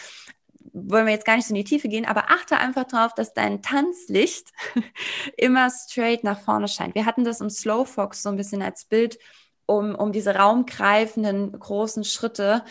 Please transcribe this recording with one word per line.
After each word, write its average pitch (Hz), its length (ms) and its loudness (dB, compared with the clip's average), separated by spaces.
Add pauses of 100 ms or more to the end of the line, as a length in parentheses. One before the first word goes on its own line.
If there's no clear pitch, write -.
(880)
Wollen 220 180 4
wir 214 80 4
jetzt 214 120 -4
gar 220 100 4
nicht 233 120 0
so - 40 -8
in 208 40 0
die 202 80 0
Tiefe 294 260 0
gehen, 220 160 -2
aber - 260 0
achte 349 260 2
einfach 254 280 -2
drauf, 233 280 0
dass 226 200 -6
dein 202 280 -2
Tanzlicht 277 880 0 (260)
<laughs> - 640 -6
immer 254 320 4
straight 233 540 -2
nach 202 160 -2
vorne 208 280 0
scheint. 185 280 -4
Wir 214 100 0
hatten 233 180 2
das 233 180 -2
im 208 80 -4
Slow 220 360 -2
Fox 202 380 -6
so 202 60 -4
ein 202 80 -2
bisschen 202 240 -6
als 190 240 -6
Bild, 226 340 0 (460)
um, 208 280 0
um 214 180 -2
diese 202 240 0
raumgreifenden 208 1200 2
großen 214 440 -4
Schritte 220 680 -2